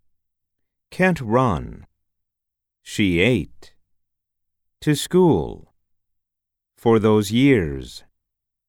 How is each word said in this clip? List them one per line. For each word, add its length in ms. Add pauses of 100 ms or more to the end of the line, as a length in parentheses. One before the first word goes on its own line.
(920)
Can't 320
run. 640 (960)
She 380
ate. 520 (1080)
To 120
school. 800 (1040)
For 220
those 320
years. 760 (640)